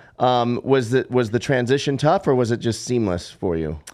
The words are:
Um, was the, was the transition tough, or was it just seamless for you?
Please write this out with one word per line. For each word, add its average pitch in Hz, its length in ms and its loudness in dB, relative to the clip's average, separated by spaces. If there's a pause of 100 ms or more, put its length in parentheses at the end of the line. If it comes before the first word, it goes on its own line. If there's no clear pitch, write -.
(180)
Um, 123 440 2
was 127 280 2
the, 127 180 2
was 123 220 0
the 117 80 0
transition 135 580 0
tough, 165 300 2
or 143 80 4
was 123 160 2
it 117 80 0
just 113 260 -4
seamless 104 460 -2
for 90 260 -4
you? 78 240 -6 (140)